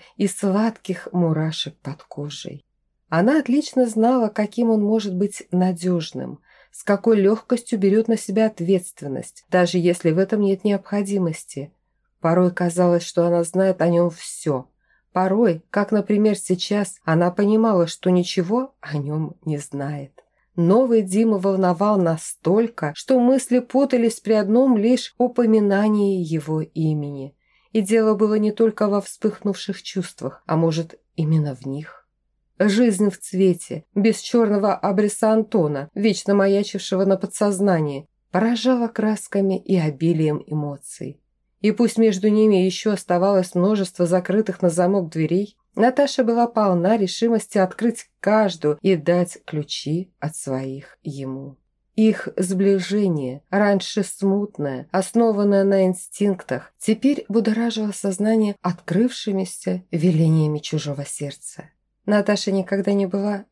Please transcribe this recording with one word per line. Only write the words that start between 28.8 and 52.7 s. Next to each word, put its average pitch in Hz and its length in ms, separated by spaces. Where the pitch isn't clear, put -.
во 202 120
вспыхнувших - 800
чувствах, - 640
а 160 100
может, 165 440
именно 151 380
в 123 100
них. 139 420
Жизнь 208 500
в 190 100
цвете, 180 640
без 208 260
чёрного 208 540
обриса 208 580
Антона, 160 640
вечно 202 400
маячившего 196 720
на 196 100
подсознании, 180 920
поражала 233 580
красками 202 720
и 190 200
обилием 156 680
эмоций. 143 680
И 214 120
пусть 226 260
между 214 300
ними 214 280
ещё 185 360
оставалось 185 600
множество 185 520
закрытых 185 560
на 180 80
замок 180 400
дверей, 165 480
Наташа 254 500
была 233 220
полна 202 500
решимости 214 640
открыть 208 500
каждую 196 600
и 190 160
дать 175 480
ключи 156 640
от 156 160
своих 135 640
ему. 135 560
Их 220 320
сближение, 185 1120